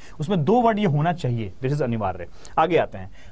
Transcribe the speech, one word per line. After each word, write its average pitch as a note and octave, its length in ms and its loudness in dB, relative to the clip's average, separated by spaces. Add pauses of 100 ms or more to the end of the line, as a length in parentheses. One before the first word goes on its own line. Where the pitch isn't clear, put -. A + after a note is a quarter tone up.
(200)
उसमें E3 240 0
दो G#3+ 180 4
वर्ड A3+ 180 4
ये G#3 60 2
होना D3+ 280 2
चाहिए, A#2+ 480 -2
this C3 140 0
is D3 60 -2
अनिवार्य। G#2 460 -2 (320)
आगे E3 180 4
आते G#2+ 200 0
हैं, F#2+ 140 -10 (200)